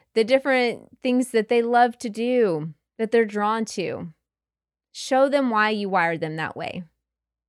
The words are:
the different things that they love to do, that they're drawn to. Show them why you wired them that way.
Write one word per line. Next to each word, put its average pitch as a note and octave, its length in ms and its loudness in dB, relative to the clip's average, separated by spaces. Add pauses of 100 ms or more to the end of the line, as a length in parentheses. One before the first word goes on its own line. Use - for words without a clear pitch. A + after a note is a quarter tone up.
(140)
the A3+ 80 2
different B3+ 800 0
things B3+ 300 0
that A3 160 0
they A#3+ 140 2
love A#3+ 380 4
to B3 100 -6
do, G#3+ 640 0 (240)
that A3 140 -4
they're A3+ 140 4
drawn G#3 400 -2
to. E3+ 480 -8 (800)
Show C4+ 380 2
them C4+ 200 2
why G#3+ 200 2
you G#3 180 -4
wired E3+ 320 0
them D#3 180 -6
that D#3 200 -6
way. E3 260 -10 (640)